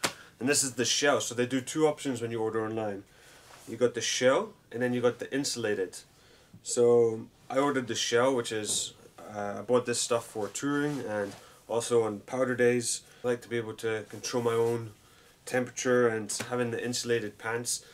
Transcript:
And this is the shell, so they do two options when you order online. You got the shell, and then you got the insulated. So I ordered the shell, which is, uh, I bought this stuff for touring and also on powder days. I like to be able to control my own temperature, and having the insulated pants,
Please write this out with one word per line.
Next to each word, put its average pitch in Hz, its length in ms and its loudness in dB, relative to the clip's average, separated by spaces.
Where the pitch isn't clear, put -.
And 123 80 0
this 143 120 4
is 131 120 -2
the 123 100 0
shell, 135 380 4
so - 120 -6
they 123 120 0
do 127 160 -2
two 156 260 2
options 135 340 -2
when 113 100 -4
you 113 100 -2
order 110 240 0
online. 107 400 -4
You 113 120 -10
got 120 160 2
the 113 80 -4
shell, 147 500 2
and 120 80 -4
then 123 120 2
you 123 60 0
got 117 200 2
the - 140 -8
insulated. 117 640 -2
So 117 640 4
I 131 100 2
ordered 135 280 2
the 110 80 -4
shell, 127 400 2
which 120 160 -2
is, 107 420 -4
uh, 101 260 -6
I - 20 -10
bought 120 240 2
this 120 160 0
stuff 117 240 0
for 104 240 -6
touring 143 580 -2
and 104 240 -4
also 117 340 2
on 107 160 -2
powder 127 360 -2
days. 120 480 2
I 123 60 0
like 120 140 -2
to - 40 -20
be 117 80 -6
able 110 200 -4
to 110 340 -4
control 117 340 -4
my 117 80 2
own 117 400 0
temperature, 123 640 2
and 110 240 -2
having 123 180 -2
the 113 160 -4
insulated 117 540 -2
pants, 117 440 -4